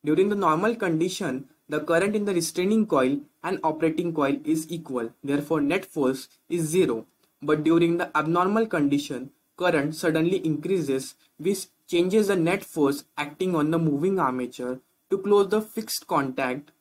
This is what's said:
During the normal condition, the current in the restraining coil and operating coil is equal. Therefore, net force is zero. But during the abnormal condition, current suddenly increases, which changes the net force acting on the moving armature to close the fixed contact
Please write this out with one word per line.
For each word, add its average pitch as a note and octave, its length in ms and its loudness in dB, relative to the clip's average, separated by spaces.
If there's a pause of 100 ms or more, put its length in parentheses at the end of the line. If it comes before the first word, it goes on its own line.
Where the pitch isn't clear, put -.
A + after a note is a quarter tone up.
During E3 240 2
the G#3 60 0
normal F#3+ 400 2
condition, E3 720 -2 (180)
the D3+ 140 -2
current F3 340 0
in G#3 80 0
the G3+ 100 -2
restraining F#3 520 0
coil C#3 340 2 (240)
and F3+ 180 -4
operating D#3+ 520 -2
coil C#3+ 320 0
is D#3+ 260 -2
equal. B2+ 380 -6 (120)
Therefore, C#3+ 380 -2
net D3 240 0
force C3 460 -2 (180)
is E3+ 140 -2
zero. D3+ 440 2 (360)
But D3+ 220 0
during E3+ 340 4
the E3 200 -4
abnormal F3+ 480 2
condition, C#3+ 680 -2 (260)
current D#3 360 2
suddenly E3 500 0
increases, D3+ 720 -2 (220)
which F#3+ 300 -4 (200)
changes F#3 420 2
the G3+ 60 2
net F3 280 0
force C#3+ 400 0 (140)
acting D3 360 -4
on D3+ 160 2
the E3 80 0
moving E3 400 0
armature B2+ 600 -4 (320)
to G3 80 0
close G3+ 300 4
the G#3+ 120 2
fixed - 460 -8
contact C#3 720 -2